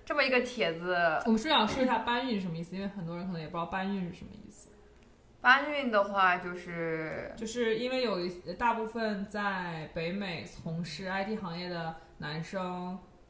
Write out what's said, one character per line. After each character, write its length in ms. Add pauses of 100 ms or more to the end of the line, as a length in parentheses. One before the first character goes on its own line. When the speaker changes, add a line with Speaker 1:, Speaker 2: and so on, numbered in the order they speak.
Speaker 1:
这 100
么 80
一 80
个 120
帖 320
子。 200
Speaker 2:
对。 300
我 60
们 80
顺 60
便 140
要 80
说 160
一 40
下 140
搬 280
运 60
是 80
什 60
么 80
意 60
思， 140
因 60
为 40
很 180
多 120
人 100
可 60
能 80
也 80
不 40
知 40
道 100
搬 260
运 160
是 60
什 100
么 80
意 160
思。 220 (720)
Speaker 1:
搬 320
运 180
的 140
话 320
就 180
是 800
Speaker 2:
就 120
是 320
因 120
为 120
有 180
一， 320
大 220
部 120
分 380
在 720
北 180
美 320
从 400
事 220
I 180
T 120
行 220
业 120
的 260 (220)
男 260
生， 540 (320)